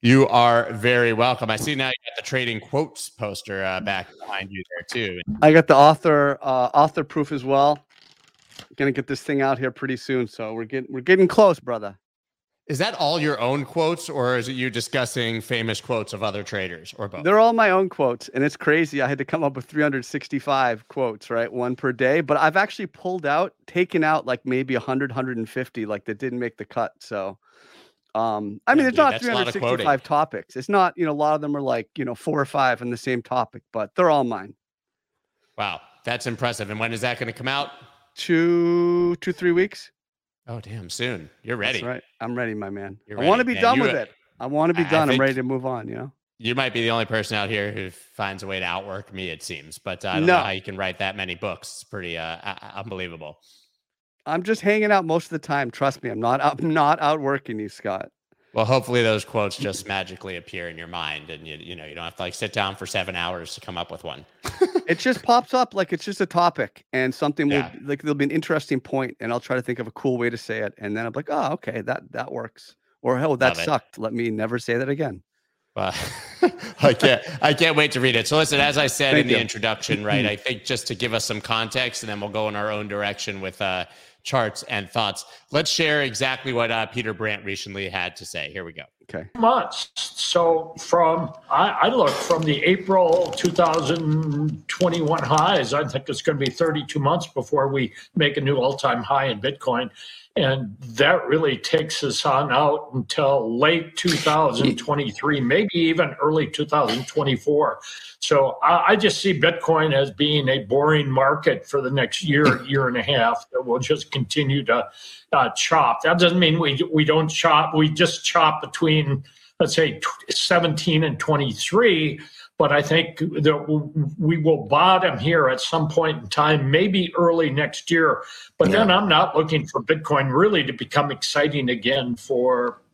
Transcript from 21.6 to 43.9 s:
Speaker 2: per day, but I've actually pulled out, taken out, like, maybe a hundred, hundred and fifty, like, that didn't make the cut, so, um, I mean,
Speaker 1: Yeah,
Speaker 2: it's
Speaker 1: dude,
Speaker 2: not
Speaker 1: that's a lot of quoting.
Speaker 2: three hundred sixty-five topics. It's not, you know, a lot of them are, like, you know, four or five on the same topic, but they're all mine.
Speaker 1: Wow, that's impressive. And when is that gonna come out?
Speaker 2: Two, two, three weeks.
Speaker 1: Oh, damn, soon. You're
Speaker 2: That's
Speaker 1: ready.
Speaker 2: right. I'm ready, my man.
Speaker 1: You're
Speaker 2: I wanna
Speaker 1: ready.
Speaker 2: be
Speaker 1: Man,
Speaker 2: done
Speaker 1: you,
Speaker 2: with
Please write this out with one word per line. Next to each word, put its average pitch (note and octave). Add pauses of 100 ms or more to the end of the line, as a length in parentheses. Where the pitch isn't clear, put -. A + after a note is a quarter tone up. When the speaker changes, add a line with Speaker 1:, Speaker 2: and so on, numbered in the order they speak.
Speaker 2:
per B2+
day, C3
but D3
I've D#3
actually G#3
pulled F3+
out, D3+ (120)
taken F3
out, D#3
like, B2+
maybe C3
a A#2
hundred, C3
hundred B2+
and A2
fifty, B2
like, G#2
that G#2
didn't B2
make A#2
the G#2
cut, -
so, G2 (800)
um, G#2+
I C4
mean, D4
Speaker 1:
Yeah, C4
Speaker 2:
it's -
Speaker 1:
dude, -
Speaker 2:
not D4
Speaker 1:
that's A3+
a A#3
lot B2
of -
quoting. G3
Speaker 2:
three B2+
hundred A#2+
sixty-five C3+
topics. D3
It's C3
not, G3
you E3+
know, D#3
a -
lot D3+
of D3+
them D3
are, C#3+
like, B2
you C#3
know, A#2+
four D3
or C#3
five C3
on B2
the A#2+
same A#2+
topic, A#2+
but G#2+
they're F3+
all D3
mine. G2+ (1040)
Speaker 1:
Wow, F#2+ (240)
that's A#2+
impressive. A2+
And G#2+
when A#2
is A2+
that A#2+
gonna A#2
come A#2+
out? C#3 (440)
Speaker 2:
Two, F3
two, -
three F3+
weeks. F#3 (560)
Speaker 1:
Oh, A#2
damn, G2+
soon. G2+ (140)
You're A#2+
Speaker 2:
That's A2
Speaker 1:
ready. -
Speaker 2:
right. B2 (180)
I'm A#2+
ready, A#2
my G2+
man. G2
Speaker 1:
You're G#2
Speaker 2:
I C3+
wanna A3
Speaker 1:
ready. A#3+
Speaker 2:
be B3
Speaker 1:
Man, F#3+
Speaker 2:
done A#3+
Speaker 1:
you, -
Speaker 2:
with C3+